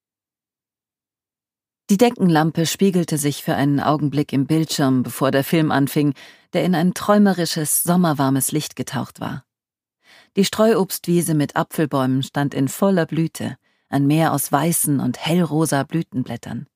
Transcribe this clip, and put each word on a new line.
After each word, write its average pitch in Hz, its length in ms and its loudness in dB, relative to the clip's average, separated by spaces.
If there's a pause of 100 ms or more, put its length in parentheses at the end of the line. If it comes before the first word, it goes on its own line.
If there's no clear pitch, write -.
(1900)
Die 202 80 4
Deckenlampe 170 680 2
spiegelte 180 500 0
sich 143 260 -4
für 165 120 -2
einen 143 240 0
Augenblick 147 540 0
im 135 120 0
Bildschirm, 147 560 0
bevor 127 300 -2
der 139 120 2
Film 156 280 0
anfing, 143 420 0 (400)
der 170 100 0
in 180 120 2
ein 175 180 2
träumerisches, 185 880 2
sommerwarmes 143 680 2
Licht 151 240 -6
getaucht - 440 -8
war. - 260 -10 (920)
Die 196 100 2
Streuobstwiese 175 880 0
mit 143 220 0
Apfelbäumen 139 680 0
stand 143 320 -4
in 139 140 -2
voller 190 400 0
Blüte, 147 500 -4 (320)
ein 139 160 0
Meer 151 260 2
aus 139 200 -4
weißen 147 480 0
und 123 180 -4
hellrosa 160 640 0
Blütenblättern. 131 960 -6